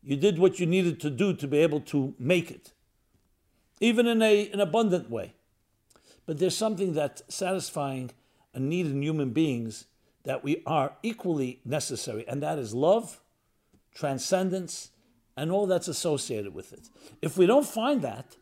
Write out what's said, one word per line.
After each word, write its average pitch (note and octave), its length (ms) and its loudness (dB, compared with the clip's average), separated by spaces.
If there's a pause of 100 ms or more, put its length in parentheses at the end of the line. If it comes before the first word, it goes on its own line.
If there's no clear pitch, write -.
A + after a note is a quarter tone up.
You C#3 140 -2
did E3 240 2
what F3+ 200 4
you F3+ 60 0
needed F3 360 2
to D3 80 -2
do C#3+ 260 2
to C#3+ 120 -6
be C#3+ 100 2
able D3+ 240 4
to C#3 360 -2
make E3 320 0
it, - 220 -20 (1080)
even A#3 280 4
in A3+ 140 4
a, G#3 300 4
an G3+ 100 0
abundant F3+ 480 2
way. A2 240 -8 (920)
But D3+ 140 -6
there's F3 180 0
something G3 360 0
that's D3 340 -4
satisfying C#3+ 840 -6 (420)
a B2+ 60 -10
need D#3+ 260 0
in C#3 160 -2
human D3 300 0
beings A#2 540 -2 (380)
that C3+ 200 -6
we C#3+ 220 -2
are C#3+ 280 0 (100)
equally D#3 640 -4
necessary, A#2+ 600 -6
and C#3 160 -6
that D3+ 160 -4
is A2 140 -8
love, F3+ 480 2 (720)
transcendence, F3 1000 -2 (440)
and D#3 160 -4
all G3+ 160 2
that's F#3 200 2
associated B2 680 -4
with E2 200 -14
it. - 160 -20 (320)
If D#3 160 -4
we F#3 80 8
don't B3+ 200 6
find A#3+ 360 0
that B2 400 -8